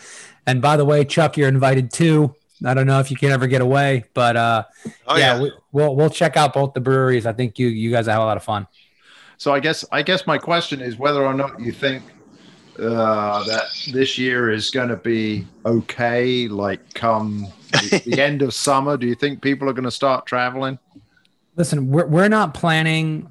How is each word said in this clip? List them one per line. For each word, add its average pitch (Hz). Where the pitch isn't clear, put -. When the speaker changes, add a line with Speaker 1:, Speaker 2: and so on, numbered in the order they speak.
Speaker 1:
And 127
by 147
the 147
way, 147
Chuck, 151
you're 139
invited 131
too. 151
I 127
don't 135
know 135
if 135
you 131
can 139
ever 131
get 127
away, 135
but, 120
uh, 117
Speaker 2:
Oh, 151
Speaker 1:
yeah, 139
Speaker 2:
yeah. 127
Speaker 1:
we, 143
we'll, 143
we'll 151
check 165
out 151
both 139
the 135
breweries. 131
I 113
think 120
you, 123
you 113
guys 117
have 110
a 110
lot 107
of -
fun. 104
Speaker 3:
So 143
I 139
guess, 156
I 147
guess 180
my 156
question 165
is 120
whether 143
or 135
not 135
you 117
think, 131
uh, 107
that 110
this 131
year 123
is 107
gonna 120
be 110
okay, 120
like, 98
come 107
the, 143
Speaker 2:
<laughs> -
Speaker 3:
the 120
end 143
of 131
summer. 139
Do 120
you 120
think 139
people 139
are 123
gonna 127
start 131
traveling? 131
Speaker 1:
Listen, 147
we're, 156
we're 175
not 208
planning. 160